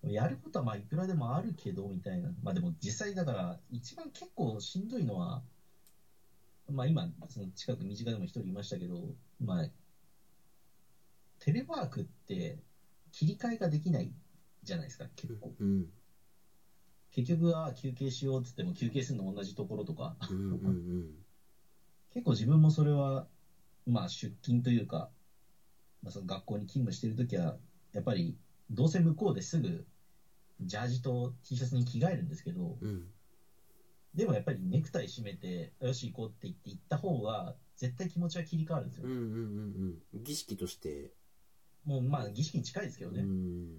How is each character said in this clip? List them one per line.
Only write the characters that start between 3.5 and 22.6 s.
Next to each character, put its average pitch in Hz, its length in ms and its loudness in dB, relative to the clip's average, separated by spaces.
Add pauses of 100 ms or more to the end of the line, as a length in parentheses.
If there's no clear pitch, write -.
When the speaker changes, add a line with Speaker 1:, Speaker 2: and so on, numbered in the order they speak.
Speaker 1:
一 - 260 -8
番 330 140 -10
結 359 240 -14
構 147 260 0
し - 180 -6
ん 208 100 -4
ど 254 100 -4
い 175 60 2
の 104 120 0
は、 90 260 -2 (1300)
ま 131 140 0
あ - 20 4
今、 160 220 4 (200)
そ - 120 -10
の 92 100 -6
近 - 260 -4
く - 80 -6
身 98 120 -6
近 113 140 -2
で 113 60 0
も 98 80 -2
一 - 60 -4
人 113 140 -6
い 92 80 -2
ま 101 100 -4
し - 80 -8
た 90 80 -4
け 90 80 -6
ど、 87 280 -6 (260)
ま 92 220 2
あ、 78 60 0 (1700)
テ 147 140 4
レ 254 140 2
ワ 311 180 -2
ー - 40 -4
ク - 140 -6
っ - 20 -4
て - 580 -6 (500)
切 - 140 2
り - 100 4
替 240 180 -2
え - 40 -4
が 180 100 2
で 151 120 2
き 180 100 0
な 151 100 4
い - 120 -4 (500)
じ - 100 -6
ゃ 175 40 -2
な 156 80 -4
い - 20 -10
で 123 40 -12
す - 80 -16
か、 123 80 -8 (100)
結 117 200 -8
構。 - 220 -10
Speaker 2:
う 104 60 -2
ん。 95 220 4 (1200)
Speaker 1:
結 131 240 2
局、 165 220 6
あ 160 100 -2
あ、 127 80 -4
休 135 180 -4
憩 131 180 -2
し 127 140 -4
よ 131 140 2
う - 20 2
っ 123 40 -2
つ - 80 -10
っ - 20 -18
て - 80 -4
も、 180 100 -2
休 120 160 0
憩 127 140 0
す 131 100 -2
る 104 100 -2
の 95 120 -2
同 98 80 -4
じ 95 140 -6
と 101 100 -2
こ 107 100 -4
ろ - 80 -2
と 80 100 -6
か。 82 220 -6 (140)
Speaker 2:
う 95 40 -2
ん - 40 0
う - 20 0
ん 98 120 0
う 95 160 0
ん。 87 460 0 (460)
Speaker 1:
<laughs> - 540 -20
結 240 100 -4
構 160 80 6
自 113 140 4
分 156 160 10